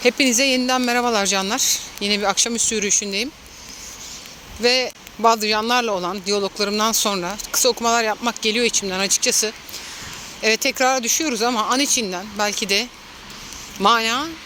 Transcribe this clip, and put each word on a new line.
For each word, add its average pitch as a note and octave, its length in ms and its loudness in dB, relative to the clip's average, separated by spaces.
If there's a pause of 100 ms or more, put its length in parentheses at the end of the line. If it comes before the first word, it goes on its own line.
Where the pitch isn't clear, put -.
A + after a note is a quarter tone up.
Hepinize B3 400 4
yeniden B3+ 360 2
merhabalar A#3+ 460 2
canlar. G3 520 0 (220)
Yine G3+ 180 0
bir G#3 60 -2
akşamüstü A3+ 500 0
yürüyüşündeyim. G3+ 580 0 (1300)
Ve B3 300 2 (260)
bazı A3 300 4
canlarla A3+ 440 2
olan F3+ 340 -4
diyaloglarımdan G3+ 680 0
sonra G3 440 0 (160)
kısa - 160 2
okumalar A#3 360 2
yapmak A3 380 -2
geliyor A3+ 240 2
içimden F#3+ 320 0
açıkçası. G#3+ 540 0 (920)
Evet, A3 180 4
tekrara C4 420 2
düşüyoruz A#3 400 0
ama A#3 240 2
an B3 140 2
içinden G#3 460 0 (120)
belki G#3 300 -2
de G3+ 180 2 (920)
mana A3+ 480 4 (200)